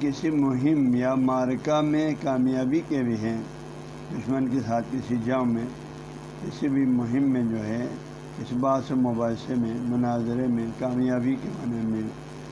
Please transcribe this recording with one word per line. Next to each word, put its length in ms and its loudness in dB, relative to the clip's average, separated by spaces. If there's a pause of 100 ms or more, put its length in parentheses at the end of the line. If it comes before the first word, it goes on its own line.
کسی 300 0
مہم 640 4
یا 200 2
معرکہ 640 2
میں 420 2
کامیابی 640 2
کے 140 0
بھی 140 2
ہیں، 260 -2 (720)
دشمن 360 0
کے 180 0
ساتھ 260 2
کسی 320 -2
جنگ 240 2
میں، 160 0 (800)
کسی 260 -4
بھی 160 2
مہم 380 4
میں 200 4
جو 220 0
ہے، 220 -2 (520)
اس 140 -8
بات 360 2
سے 60 0
مباحثے 600 0
میں، 260 0
مناظرے 640 0
میں، 200 2 (120)
کامیابی 640 0
کے 60 -6
معنی 380 -4
میں، 160 0 (500)